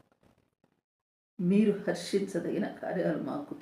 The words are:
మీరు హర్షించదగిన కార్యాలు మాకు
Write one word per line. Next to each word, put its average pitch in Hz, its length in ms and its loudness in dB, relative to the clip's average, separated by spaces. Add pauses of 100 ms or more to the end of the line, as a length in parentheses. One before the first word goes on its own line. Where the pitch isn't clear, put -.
(1400)
మీరు 202 340 6
హర్షించదగిన - 920 -2
కార్యాలు 170 560 -2
మాకు 143 400 -6